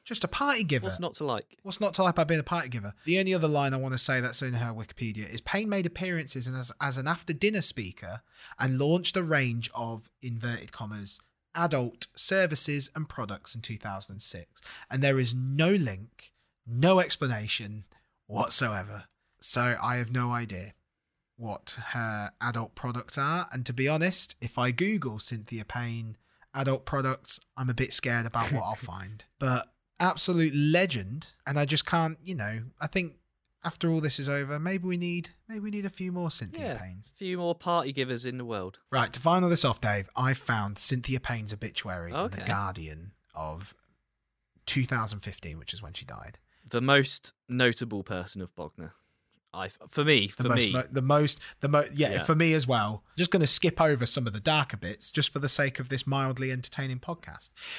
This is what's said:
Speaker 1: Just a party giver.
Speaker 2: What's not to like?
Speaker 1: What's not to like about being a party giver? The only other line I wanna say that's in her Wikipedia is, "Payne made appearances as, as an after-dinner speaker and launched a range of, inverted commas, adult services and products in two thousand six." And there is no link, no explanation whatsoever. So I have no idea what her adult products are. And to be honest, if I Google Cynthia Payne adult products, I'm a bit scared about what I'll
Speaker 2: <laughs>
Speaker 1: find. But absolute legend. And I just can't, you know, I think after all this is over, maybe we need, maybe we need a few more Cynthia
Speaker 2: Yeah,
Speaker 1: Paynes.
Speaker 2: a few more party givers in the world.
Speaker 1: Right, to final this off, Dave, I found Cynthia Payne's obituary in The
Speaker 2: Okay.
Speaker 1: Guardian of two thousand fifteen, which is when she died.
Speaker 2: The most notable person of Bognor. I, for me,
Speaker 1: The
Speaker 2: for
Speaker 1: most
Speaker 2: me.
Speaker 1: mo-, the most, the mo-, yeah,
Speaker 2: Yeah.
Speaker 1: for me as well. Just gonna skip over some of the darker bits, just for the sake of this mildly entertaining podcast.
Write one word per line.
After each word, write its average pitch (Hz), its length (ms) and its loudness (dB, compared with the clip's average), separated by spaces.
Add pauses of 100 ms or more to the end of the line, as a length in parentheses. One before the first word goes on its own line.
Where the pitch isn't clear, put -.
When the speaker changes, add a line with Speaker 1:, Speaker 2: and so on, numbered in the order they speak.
Speaker 1:
Just - 180 -6
a - 60 0
party 277 340 2
giver. 139 220 0
Speaker 2:
What's 95 160 -2
not 175 140 -4
to 156 100 -6
like? 120 400 -2
Speaker 1:
What's 196 160 -4
not 196 140 2
to 190 100 4
like 170 100 6
about 160 140 4
being 160 100 4
a 143 60 -2
party 160 240 -2
giver? 104 260 -6 (120)
The 175 120 4
only 185 160 4
other 160 140 4
line 143 260 2
I - 20 0
wanna 131 220 -2
say 127 220 4
that's 120 200 -2
in 127 140 -2
her 120 180 0
Wikipedia 110 560 -6
is, 117 120 -8
"Payne 214 280 -2
made 196 180 0
appearances 165 600 -4
as, 127 340 -4
as 139 160 0
an 135 120 -4
after-dinner 175 540 0
speaker 98 600 -6 (340)
and 131 220 2
launched 165 380 2
a 185 80 2
range 127 500 2
of, 113 360 -8 (120)
inverted 117 480 -6
commas, 104 500 -8 (360)
adult 143 580 0
services 151 800 2
and 156 140 -6
products 101 480 -8
in 113 60 -10
two 110 140 -8
thousand 98 460 -10
six." - 380 -12 (280)
And 135 140 0
there 139 160 6
is 120 160 2
no 135 380 2
link, 117 600 0 (320)
no 156 360 6
explanation 110 840 0 (460)
whatsoever. 104 800 0 (340)
So 123 420 2
I 123 140 0
have 120 160 -2
no 123 180 0
idea 101 440 -6 (600)
what 107 400 -8 (120)
her 107 420 -4 (100)
adult 117 360 -4
products 123 420 -6
are. 160 320 -2
And 127 160 -4
to 127 60 -4
be 131 160 0
honest, 160 520 0
if - 160 -6
I 127 140 2
Google 151 480 0
Cynthia 110 460 -8
Payne 113 520 -6 (380)
adult 135 300 0
products, 135 560 -2 (160)
I'm 127 140 0
a 120 40 2
bit 127 180 0
scared 120 340 0
about 113 260 0
what 117 120 0
I'll 110 100 -4
Speaker 2:
<laughs> - 20 -10
Speaker 1:
find. 95 480 -12 (140)
But 127 340 0 (260)
absolute 165 560 4
legend. 147 800 2 (140)
And 139 120 0
I 147 60 4
just 147 220 2
can't, 160 360 2
you 185 120 -6
know, 110 260 -4 (200)
I 151 60 -4
think 175 280 -2 (500)
after 170 260 0
all 160 100 4
this 151 180 2
is 139 100 -2
over, 143 300 -2
maybe 180 280 -2
we 180 100 0
need, 175 340 -4 (180)
maybe 220 120 -8
we 208 100 -6
need 202 160 -4
a 185 40 -6
few 185 220 -6
more 175 180 -2
Cynthia 196 360 -4
Speaker 2:
Yeah, 151 120 -4
Speaker 1:
Paynes. 92 340 -14
Speaker 2:
a - 40 -20
few 180 200 -6
more 170 180 0
party 170 380 0
givers 127 320 -2
in 127 140 -6
the 123 60 -8
world. 98 340 -6 (120)
Speaker 1:
Right, 120 220 2
to - 80 -6
final 180 280 4
this 170 160 4
off, 117 160 2
Dave, 104 360 0
I 131 180 2
found 104 440 -2
Cynthia 127 420 0
Payne's 110 320 -6
obituary 92 600 -6
in 131 40 -4
The 170 80 0
Speaker 2:
Okay. - 200 -6
Speaker 1:
Guardian 92 680 -4 (220)
of 80 400 -8 (920)
two 131 200 2
thousand 107 340 -2
fifteen, 82 380 -10
which - 160 -10
is 104 80 -12
when 82 120 -12
she - 100 -12
died. - 340 -14 (300)
Speaker 2:
The 120 120 0
most 135 520 4 (160)
notable 120 540 2
person 92 400 -6
of 87 120 -12
Bognor. 80 400 -12 (580)
I, 92 140 -6 (220)
for 147 160 0
me, 123 320 8
Speaker 1:
The 127 80 -2
Speaker 2:
for 123 60 2
Speaker 1:
most 123 160 6
Speaker 2:
me. 95 80 2
Speaker 1:
mo-, 127 140 0
the 131 140 0
most, 147 380 6 (180)
the 143 100 0
mo-, 147 240 4
yeah, 143 200 2
Speaker 2:
Yeah. 85 100 0
Speaker 1:
for 160 140 4
me 160 180 6
as 135 140 2
well. 110 340 2 (140)
Just 175 160 2
gonna 170 160 6
skip - 320 4
over 143 260 4
some 123 220 2
of 104 40 -6
the 110 60 -6
darker 147 380 2
bits, 98 340 -8
just - 220 2
for 139 80 -4
the 139 80 0
sake 135 320 2
of 127 80 -6
this 135 180 -2
mildly 131 460 0
entertaining 127 480 -4
podcast. - 500 -10 (280)